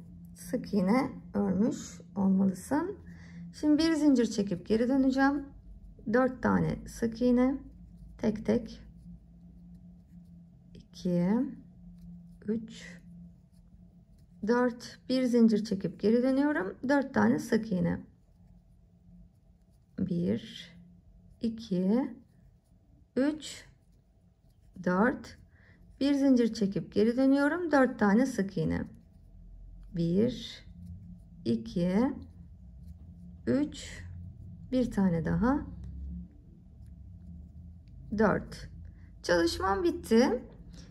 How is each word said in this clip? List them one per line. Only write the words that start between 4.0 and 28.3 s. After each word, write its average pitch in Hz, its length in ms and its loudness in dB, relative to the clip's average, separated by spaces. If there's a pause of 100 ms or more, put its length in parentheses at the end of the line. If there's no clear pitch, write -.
çekip 196 400 -2
geri 226 220 2
döneceğim. 269 580 2 (680)
Dört 254 300 2
tane 180 460 0
sık - 340 -4
iğne. 247 360 4 (600)
Tek - 280 -2
tek. - 360 -2 (1900)
İki, 175 560 -2 (1160)
üç, - 520 -8 (1500)
dört. 240 520 0 (100)
Bir 254 140 2
zincir 226 420 6
çekip 190 360 -4
geri 233 220 4
dönüyorum. 294 560 0 (100)
Dört 277 260 2
tane 226 240 4
sık - 340 0
iğne. 175 280 0 (2000)
Bir, 180 760 -4 (680)
iki, 214 760 -2 (1000)
üç, 294 480 -2 (1200)
dört. 190 540 0 (640)
Bir 285 140 2
zincir 254 400 4
çekip 196 380 -2
geri 233 240 4
dönüyorum. 285 540 4
Dört 262 280 4
tane 214 280 4
sık 196 300 -4